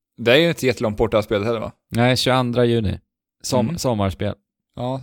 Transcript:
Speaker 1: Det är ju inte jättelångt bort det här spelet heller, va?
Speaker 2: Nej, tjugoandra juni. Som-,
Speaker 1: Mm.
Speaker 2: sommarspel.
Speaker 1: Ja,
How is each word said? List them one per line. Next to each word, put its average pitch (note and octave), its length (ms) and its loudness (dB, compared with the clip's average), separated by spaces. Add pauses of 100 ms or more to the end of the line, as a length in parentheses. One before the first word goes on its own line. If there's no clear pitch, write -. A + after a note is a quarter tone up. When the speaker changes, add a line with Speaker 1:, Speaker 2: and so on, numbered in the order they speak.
(160)
Speaker 1:
Det A#2 160 2
är C3+ 40 6
ju E3+ 120 4
inte D3 180 -2
jättelångt A2+ 300 0
bort A2 140 0
det A#2 60 2
här G#2 60 2
spelet G2+ 240 -2
heller, A#2 140 -2
va? A2 120 -8 (180)
Speaker 2:
Nej, A#2+ 260 2
tjugoandra B2 480 0
juni. A#2 340 0 (440)
Som-, B2 240 0
Speaker 1:
Mm. E3+ 120 -4
Speaker 2:
sommarspel. G#2 560 -2 (420)
Speaker 1:
Ja, B2+ 260 -6